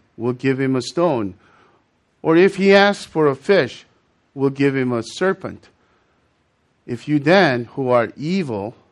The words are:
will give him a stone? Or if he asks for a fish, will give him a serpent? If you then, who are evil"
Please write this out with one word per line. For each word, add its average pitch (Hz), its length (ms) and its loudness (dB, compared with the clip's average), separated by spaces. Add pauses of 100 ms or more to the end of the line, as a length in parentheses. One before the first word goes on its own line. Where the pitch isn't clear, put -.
(160)
will 120 160 -4
give 131 260 -2
him 135 160 -2
a 123 80 -2
stone? 123 520 -2 (880)
Or 160 140 2
if 190 200 4
he 196 180 4
asks 202 300 2
for 156 240 0
a 135 80 0
fish, 160 480 -2 (500)
will 139 160 0
give 139 240 0
him 127 180 -2
a 117 100 -2
serpent? 175 640 -6 (1200)
If 120 200 -10
you 147 120 0
then, 139 480 2
who 127 240 -4
are 120 260 2
evil" 127 580 -6 (180)